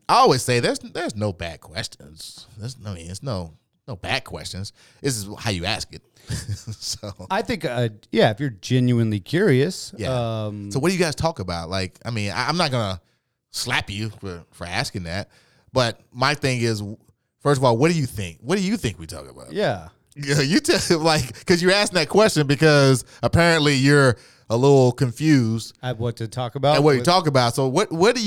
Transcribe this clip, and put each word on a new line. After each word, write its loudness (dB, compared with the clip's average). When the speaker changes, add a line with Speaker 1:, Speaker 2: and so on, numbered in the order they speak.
Speaker 1:
I 4
always 4
say 2
there's, -2
there's -8
no -2
bad -12
questions. -16
There's, -12
I -8
mean, -12
it's -12
no, -8
no -12
bad -6
questions. -12
This -2
is -10
how -4
you -4
ask -6
it. -20
<laughs> -20
So -10
Speaker 2:
I 0
think, -6
uh, -2
yeah, 4
if -8
you're -4
genuinely 0
curious, 0
Speaker 1:
Yeah. -4
Speaker 2:
um, -10
Speaker 1:
So -4
what 0
do 0
you -2
guys 0
talk -4
about? -6
Like, -6
I -8
mean, -4
I, -4
I'm -2
not 0
gonna -2
slap -4
you -6
for, -12
for -14
asking -6
that, -8
but -2
my 0
thing -2
is, -2
first 0
of 0
all, 4
what 4
do -2
you 0
think? -8
What -2
do -2
you -2
think -6
we -14
talk -14
about? -18
Speaker 2:
Yeah. -4
Speaker 1:
Yeah, 0
you 2
tell, 2
<laughs> -
like, 0
'cause 2
you're 4
asking 2
that 0
question 4
because 4
apparently 4
you're 6
a 0
little 6
confused 0
Speaker 2:
At -6
what -6
to -8
talk -8
about 2
Speaker 1:
at 4
what 6
you 4
Speaker 2:
with -4
Speaker 1:
talk 4
about. 2
So 0
what, 0
what 2
do -4